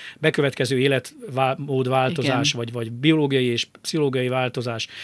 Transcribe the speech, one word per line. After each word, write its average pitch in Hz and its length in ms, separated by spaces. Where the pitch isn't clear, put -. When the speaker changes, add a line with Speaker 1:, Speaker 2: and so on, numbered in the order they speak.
Speaker 1:
bekövetkező 139 600
életmódváltozás, 131 1700
Speaker 2:
Igen. 117 120
Speaker 1:
vagy, 117 80
vagy 117 200
biológiai 139 520
és 117 220
pszichológiai 131 460
változás. 123 580